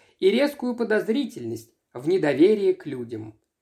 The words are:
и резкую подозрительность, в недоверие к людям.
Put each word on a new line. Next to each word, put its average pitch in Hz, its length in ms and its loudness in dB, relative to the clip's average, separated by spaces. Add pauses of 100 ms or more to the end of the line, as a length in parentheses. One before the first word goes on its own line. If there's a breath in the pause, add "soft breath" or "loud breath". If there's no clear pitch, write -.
(180 soft breath)
и 190 120 4
резкую 247 440 0
подозрительность, 214 1000 -4 (180)
в 131 160 -6
недоверие 185 640 4
к - 140 -6
людям. 113 520 -12 (240)